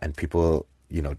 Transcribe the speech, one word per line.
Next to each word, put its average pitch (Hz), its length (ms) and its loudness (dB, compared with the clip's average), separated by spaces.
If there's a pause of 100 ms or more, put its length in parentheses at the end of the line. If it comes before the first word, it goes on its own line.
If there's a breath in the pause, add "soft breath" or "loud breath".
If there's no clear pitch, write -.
and 76 140 -6
people, 82 500 2 (220)
you 82 140 -4
know, 69 160 -4